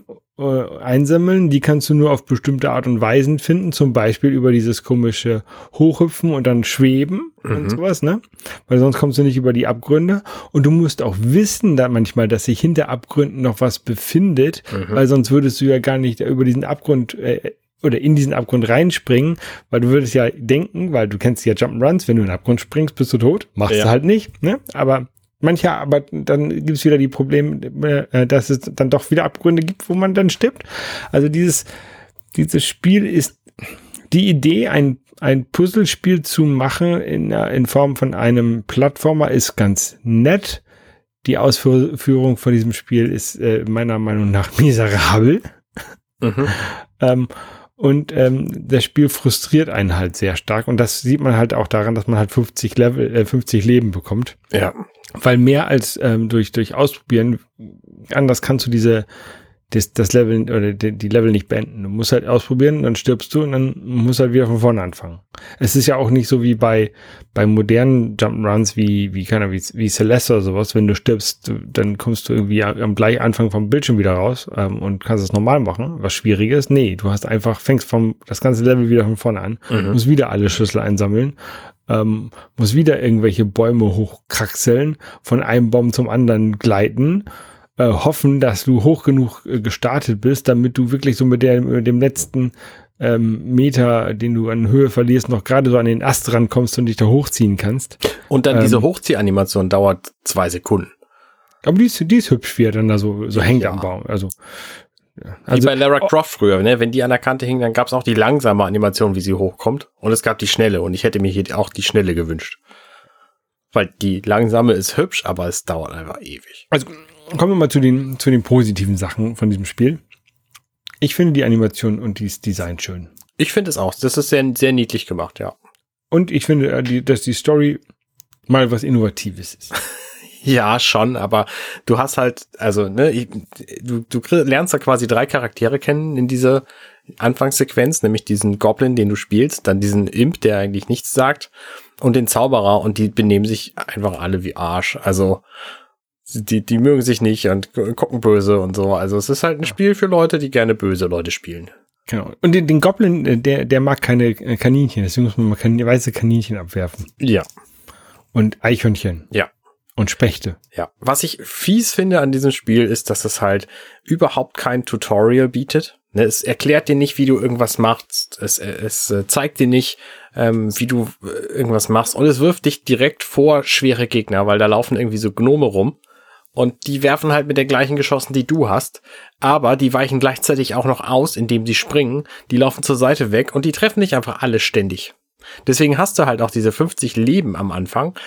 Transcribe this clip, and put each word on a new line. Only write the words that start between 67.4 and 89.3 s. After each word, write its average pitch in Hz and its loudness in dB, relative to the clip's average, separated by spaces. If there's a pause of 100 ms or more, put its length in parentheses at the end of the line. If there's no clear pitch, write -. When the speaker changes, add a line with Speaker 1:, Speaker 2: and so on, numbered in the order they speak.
Speaker 1:
modernen 113 2
Jump'n'Runs 107 0
wie, 101 0
wie, 95 -6
keine 107 0
Ahnung, 95 -4
wie, 90 -8 (100)
wie 110 -2
Celeste 117 2
oder 104 2
sowas. 98 -2
Wenn 107 4
du 101 2
stirbst, - -4
du, 107 -6 (120)
dann 104 -2
kommst - -6
du 120 -2
irgendwie 107 0
am, 104 -4
am 107 -2
gleich 110 2
Anfang 117 0
vom 104 -2
Bildschirm 139 2
wieder 98 2
raus, 104 -2
ähm, 98 -4
und 98 -6
kannst 107 0
es 92 -6
normal 117 2
machen, 117 -4
was 98 -4
schwierig 107 0
ist. 143 0
Nee, 127 2
du 98 -4
hast 101 -4
einfach, 110 -2
fängst - 0
vom, 113 0 (120)
das - -8
ganze 120 0
Level 123 4
wieder 117 4
von 107 -2
vorne 107 -4
an, 104 -8 (120)
Speaker 2:
Mhm. 101 0
Speaker 1:
musst 120 2
wieder 139 4
alle 101 0
Schlüssel 110 -2
einsammeln, 104 0 (560)
ähm, 110 -2 (280)
musst 113 2
wieder 156 4
irgendwelche 113 2
Bäume 110 0
hochkraxeln, 127 -2 (260)
von - 0
einem 120 2
Baum 120 2
zum 123 -2
anderen 110 2
gleiten, 123 0 (500)
äh, 123 2
hoffen, 139 2
dass 120 0
du 123 2
hoch 156 4
genug, 131 2